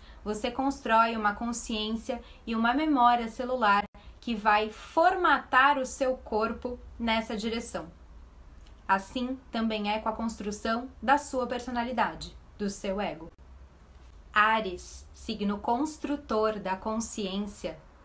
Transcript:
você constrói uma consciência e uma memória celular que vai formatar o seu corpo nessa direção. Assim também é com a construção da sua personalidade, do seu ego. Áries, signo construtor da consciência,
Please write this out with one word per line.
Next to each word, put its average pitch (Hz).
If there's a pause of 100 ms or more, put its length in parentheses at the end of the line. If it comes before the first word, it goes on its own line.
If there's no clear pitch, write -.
(240)
você 214
constrói 233
uma 208
consciência 226 (240)
e 226
uma 233
memória 247
celular 226 (360)
que 233
vai 214
formatar 294
o 262
seu 262
corpo 226 (200)
nessa 226
direção. 233 (1000)
Assim 247 (140)
também 220
é 214
com 220
a 220
construção 226 (140)
da 262
sua 254
personalidade, 240 (200)
do 202
seu 202
ego. 165 (1000)
Áries, 208
signo 208
construtor 233
da 185
consciência, 202 (280)